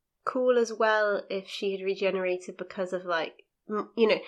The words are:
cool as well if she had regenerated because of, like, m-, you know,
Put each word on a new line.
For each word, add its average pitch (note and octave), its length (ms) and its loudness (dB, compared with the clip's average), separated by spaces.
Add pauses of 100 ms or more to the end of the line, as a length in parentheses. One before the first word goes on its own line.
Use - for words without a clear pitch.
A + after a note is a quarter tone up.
(240)
cool B3+ 340 4
as A3+ 140 2
well G#3+ 560 2
if F#3+ 200 -6
she G3+ 240 -4
had F#3+ 120 -6
regenerated F#3 720 -2
because F#3 360 -6
of, F#3 120 -6
like, E3 400 -4 (240)
m-, G#3 280 -4
you A3+ 100 6
know, F#3+ 220 4